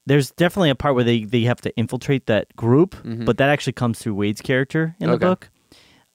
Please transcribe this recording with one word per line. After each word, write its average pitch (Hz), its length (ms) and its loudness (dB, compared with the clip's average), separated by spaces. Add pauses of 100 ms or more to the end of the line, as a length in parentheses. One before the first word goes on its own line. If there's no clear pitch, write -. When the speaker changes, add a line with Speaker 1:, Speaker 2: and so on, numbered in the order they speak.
Speaker 1:
there's 139 240 2
definitely 175 400 0
a 131 60 2
part 143 180 0
where 123 100 2
they, 117 200 2
they 113 180 0
have 120 200 0
to - 140 -6
infiltrate 127 500 -2
that - 300 0
group, 135 400 2
Speaker 2:
Mm-hmm. 117 300 -10
Speaker 1:
but 120 120 0
that 139 120 2
actually 143 240 -2
comes 120 240 -2
through 110 160 -6
Wade's 104 260 -2
character 160 600 -2
in 165 80 -2
the 165 80 2
Speaker 2:
Okay. 170 100 0
Speaker 1:
book. - 240 -2 (640)